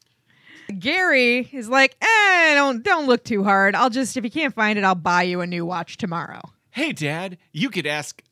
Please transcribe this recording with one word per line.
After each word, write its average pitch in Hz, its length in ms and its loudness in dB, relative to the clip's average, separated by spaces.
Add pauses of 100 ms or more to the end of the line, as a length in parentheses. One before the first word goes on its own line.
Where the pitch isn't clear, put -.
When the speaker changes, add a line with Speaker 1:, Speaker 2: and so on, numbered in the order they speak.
(240)
Speaker 1:
<laughs> - 540 -16
Gary 254 720 2
is 247 160 -10
like, 269 340 2
"Eh, 381 520 4
don't, 277 300 2
don't 339 220 0
look 240 180 2
too 202 180 -2
hard. 196 320 4
I'll 247 160 2
just, 240 260 -4
if 226 80 -4
you 226 60 -6
can't 294 240 -4
find 214 240 0
it, 202 60 0
I'll 190 100 4
buy 175 280 0
you 180 180 -2
a 175 60 -4
new 175 180 -6
watch 170 320 -8
tomorrow." 170 440 -8 (320)
Speaker 2:
Hey, 285 200 -4
Dad, 170 460 -6 (140)
you 214 180 -4
could 165 160 -6
ask 147 460 -6